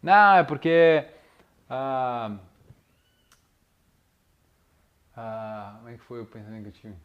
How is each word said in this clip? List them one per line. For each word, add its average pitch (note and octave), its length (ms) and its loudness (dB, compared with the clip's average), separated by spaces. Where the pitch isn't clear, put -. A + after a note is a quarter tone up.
Não, G3 360 4
é E3+ 60 4
porque, D#3+ 640 2
ah, B2+ 680 -6
ah, A2 640 -16
como A#2 100 -20
é A#2+ 80 -20
que A#2 60 -20
foi A#2+ 180 -18
o A2 40 -16
pensamento A2 380 -20
que G2+ 60 -18
eu - 20 -20
tive? G#2+ 240 -20